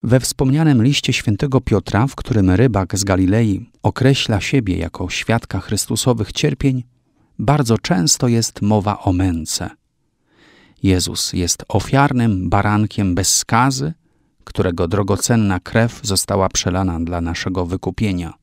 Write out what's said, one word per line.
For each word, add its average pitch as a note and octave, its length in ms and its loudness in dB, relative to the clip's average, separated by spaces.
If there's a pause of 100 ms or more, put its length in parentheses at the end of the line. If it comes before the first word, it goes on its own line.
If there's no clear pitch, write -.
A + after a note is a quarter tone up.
We B2+ 160 4
wspomnianym C#3 640 2
liście C#3 300 0
świętego C3 480 0
Piotra, G#2 460 0
w - 80 -8
którym G2+ 340 2
rybak G2 480 2
z F#2+ 60 -2
Galilei G2 640 2 (140)
określa A2 580 2
siebie G#2 360 0
jako E2+ 320 -6
świadka - 500 -4
Chrystusowych A2 720 -2
cierpień, C#3 520 -2 (560)
bardzo A#2 380 2
często E3+ 500 0
jest A#2 340 0
mowa G#2 380 0
o F#2+ 140 0
męce. F2 560 -2 (1120)
Jezus - 500 0
jest F2 340 -4
ofiarnym A#2 840 0
barankiem G2+ 680 0
bez F#2+ 200 0
skazy, C3+ 580 0 (500)
którego F2+ 440 -2
drogocenna G2+ 720 0
krew A#2 440 0
została F#2+ 460 0
przelana F2+ 500 -2
dla E2+ 220 -4
naszego F2+ 440 -4
wykupienia. F#2 760 -4